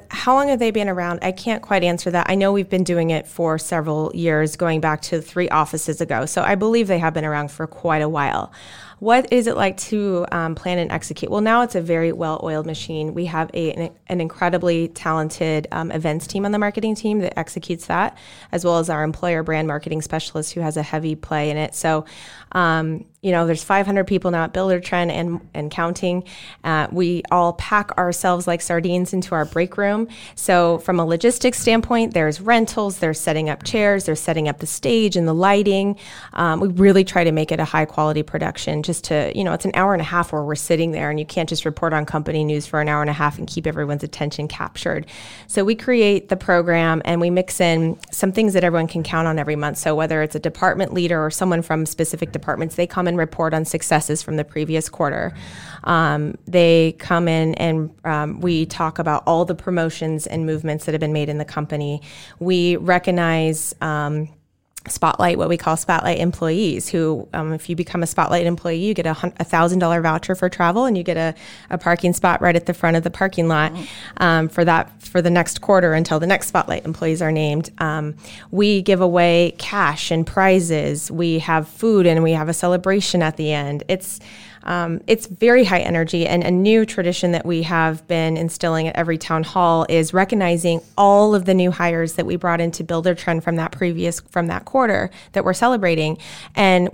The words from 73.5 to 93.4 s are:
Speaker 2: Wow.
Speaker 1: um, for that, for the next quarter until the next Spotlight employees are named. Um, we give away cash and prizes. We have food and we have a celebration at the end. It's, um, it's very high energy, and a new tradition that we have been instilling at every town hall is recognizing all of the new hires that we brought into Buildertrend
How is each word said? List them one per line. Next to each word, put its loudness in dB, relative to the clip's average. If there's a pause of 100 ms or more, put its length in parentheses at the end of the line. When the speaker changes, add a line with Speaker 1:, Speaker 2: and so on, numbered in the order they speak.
Speaker 2:
Wow. -10 (340)
Speaker 1:
um, 4
for 2
that, 2
for -2
the 4
next 0
quarter 4
until 2
the -2
next 0
Spotlight -2
employees -2
are 2
named. 0
Um, -4 (360)
we 4
give 4
away 4
cash -2
and 2
prizes. 2
We 0
have 0
food 4
and 6
we 4
have 0
a 0
celebration 2
at -2
the -2
end. -4
It's, -4 (460)
um, -2
it's 2
very 6
high 2
energy, 0
and 2
a 2
new 6
tradition 0
that -2
we 0
have 0
been 0
instilling -2
at -6
every 0
town -2
hall 2
is 2
recognizing 2 (160)
all 6
of 2
the 4
new 6
hires 0
that -2
we -2
brought 0
into -4
Buildertrend 0